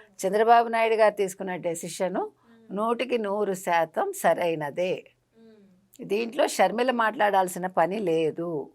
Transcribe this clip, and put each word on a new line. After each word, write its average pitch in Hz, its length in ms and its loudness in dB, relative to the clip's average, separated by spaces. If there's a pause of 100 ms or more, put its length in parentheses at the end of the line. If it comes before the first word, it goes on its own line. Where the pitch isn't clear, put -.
(260)
చంద్రబాబు 220 420 4
నాయుడు 226 260 0
గారు 214 200 4
తీసుకున్న 190 420 -4
డెసిషన్ 170 600 -6 (560)
నూటికి 233 460 -2
నూరు 202 360 -2
శాతం 180 580 0
సరైనదే. 165 920 0 (960)
దీంట్లో 233 460 -2
షర్మిల 220 440 2
మాట్లాడాల్సిన 202 760 0
పని 185 320 0
లేదు. 160 760 -2